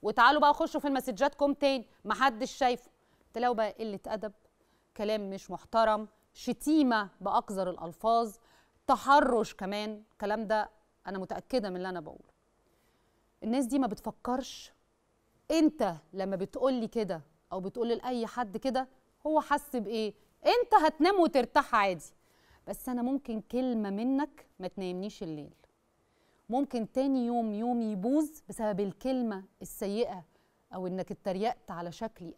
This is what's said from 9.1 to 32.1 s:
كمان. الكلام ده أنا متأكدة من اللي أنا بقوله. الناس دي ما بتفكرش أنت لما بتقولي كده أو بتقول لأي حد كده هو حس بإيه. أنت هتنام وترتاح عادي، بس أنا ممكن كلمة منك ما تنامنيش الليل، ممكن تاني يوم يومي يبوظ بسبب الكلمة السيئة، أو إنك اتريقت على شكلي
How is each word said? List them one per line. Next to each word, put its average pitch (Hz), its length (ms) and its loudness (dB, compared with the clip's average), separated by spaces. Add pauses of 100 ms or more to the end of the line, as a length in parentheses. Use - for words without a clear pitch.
كمان. 208 580 -6
الكلام 214 360 -4
ده 214 220 0 (380)
أنا 190 100 -6
متأكدة 196 520 -4
من 180 60 -6
اللي 185 140 -6
أنا 180 100 -8
بقوله. - 340 -18 (1120)
الناس 247 220 0
دي 262 140 0
ما 254 80 2
بتفكرش - 840 -8 (800)
أنت 302 440 4 (180)
لما 190 220 -4
بتقولي 233 520 0
كده 185 340 -4 (300)
أو 185 80 -6
بتقول 226 300 -4
لأي 240 380 -4
حد 220 300 -6
كده 262 300 -2 (400)
هو 311 140 2
حس 285 340 -2
بإيه. 220 380 -2 (320)
أنت 480 280 4 (120)
هتنام 320 340 4
وترتاح 269 560 4
عادي، 196 300 2 (600)
بس - 220 -8
أنا 247 120 -2
ممكن 240 400 -4
كلمة 233 480 -2
منك 269 580 -2 (120)
ما 185 80 -6
تنامنيش 190 560 -8
الليل، 151 300 -10 (960)
ممكن 247 420 -2
تاني 262 340 0
يوم 233 280 -2
يومي 226 380 -2
يبوظ 262 380 0 (200)
بسبب 208 300 -4
الكلمة 214 640 -4 (180)
السيئة، 196 600 -6 (500)
أو 185 140 -6
إنك 180 240 -6
اتريقت 202 600 -6
على 170 200 -8
شكلي 185 460 -12